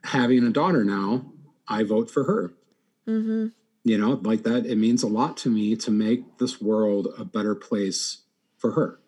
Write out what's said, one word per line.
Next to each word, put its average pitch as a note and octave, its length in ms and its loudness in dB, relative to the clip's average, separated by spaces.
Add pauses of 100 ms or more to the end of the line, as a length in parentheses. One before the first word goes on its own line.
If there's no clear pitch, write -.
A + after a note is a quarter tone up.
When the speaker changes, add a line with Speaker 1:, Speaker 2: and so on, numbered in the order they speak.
Speaker 1:
having B2 400 4
a A#2 60 2
daughter D3 340 2
now, G2+ 480 -2 (360)
I A2 160 0
vote G#2+ 260 0
for C#3 140 0
her. F#3+ 280 -2 (560)
Speaker 2:
Mm-hmm. A3 400 -2 (360)
Speaker 1:
You G#2 140 2
know, A#2 240 2
like A2 220 0
that, A#2 220 0
it B2 100 -2
means A#2 260 2
a A2+ 60 -2
lot B2 300 -2
to - 120 -2
me G#2+ 260 2
to A2+ 140 -6
make A2 480 0
this B2 220 -4
world G#2 480 0 (100)
a A2+ 60 -10
better G#2 300 -2
place - 680 -4 (360)
for A2+ 140 -2
her. C#3+ 360 -2